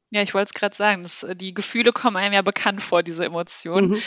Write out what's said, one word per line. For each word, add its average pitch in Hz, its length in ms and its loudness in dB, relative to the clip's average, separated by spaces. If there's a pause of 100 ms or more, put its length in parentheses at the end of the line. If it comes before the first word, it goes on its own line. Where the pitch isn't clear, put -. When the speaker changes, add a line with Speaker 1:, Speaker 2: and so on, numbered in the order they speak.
(140)
Speaker 1:
Ja, 208 80 2
ich 202 120 -2
wollte 202 200 0
es - 60 -10
grad 202 140 0
sagen, 202 300 0
das, - 200 -12
äh, 180 140 -8
die 190 160 -10
Gefühle 233 400 2
kommen 208 240 0
einem 202 160 0
ja 196 80 6
bekannt 202 400 0
vor, 175 200 2
diese 170 220 -4
Emotionen. 170 680 0
Speaker 2:
Mhm. 208 140 2